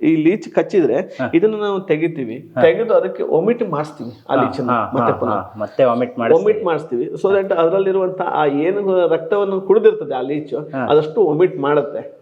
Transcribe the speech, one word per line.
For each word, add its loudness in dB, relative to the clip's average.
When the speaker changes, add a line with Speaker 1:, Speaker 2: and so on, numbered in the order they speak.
Speaker 1:
ಈ 2
ಲೀಚ್ 0
ಕಚ್ಚಿದ್ರೆ 2
Speaker 2:
ಹಾ. -6
Speaker 1:
ಇದನ್ನ 2
ನಾವು -4
ತೆಗಿತೀವಿ. -4
Speaker 2:
ಹಾ. 2
Speaker 1:
ತೆಗೆದು 4
ಅದಕ್ಕೆ 0
ವಾಮಿಟ್ 0
ಮಾಡಿಸ್ತೀವಿ -8
ಆ 2
Speaker 2:
ಹಾ, 2
Speaker 1:
ಲೀಚನ್ನ -4
Speaker 2:
ಹಾ, 0
Speaker 1:
ಮತ್ತೆ 2
Speaker 2:
ಹಾ, -6
Speaker 1:
ಪುನಃ. -2
Speaker 2:
ಹಾ. -4
ಮತ್ತೆ 0
ವಾಮಿಟ್ 0
ಮಾಡಿಸ್ತೀವಿ. 4
Speaker 1:
ವಾಮಿಟ್ -4
ಮಾಡಿಸ್ತೀವಿ. -2
So -2
that 0
ಅದರಲ್ಲಿರುವಂತ 0
ಆ 0
ಏನು 0
ರಕ್ತವನ್ನ 0
ಕುಡಿದಿರ್ತದೆ 2
ಆ -4
ಲೀಚ್ -6
Speaker 2:
ಹಾ. -6
Speaker 1:
ಅದಷ್ಟು 2
ವಾಮಿಟ್ 2
ಮಾಡುತ್ತೆ. -2